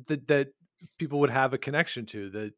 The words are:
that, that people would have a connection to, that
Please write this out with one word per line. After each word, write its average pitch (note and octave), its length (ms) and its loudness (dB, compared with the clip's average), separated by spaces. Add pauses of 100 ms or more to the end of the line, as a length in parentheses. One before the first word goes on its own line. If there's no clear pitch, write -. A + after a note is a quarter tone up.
that, C#3 200 -4
that C#3 220 4 (480)
people C#3+ 220 -2
would C#3+ 100 6
have C3 240 2
a B2+ 60 -2
connection C#3 480 -2
to, G2+ 240 -10
that G#2+ 260 -8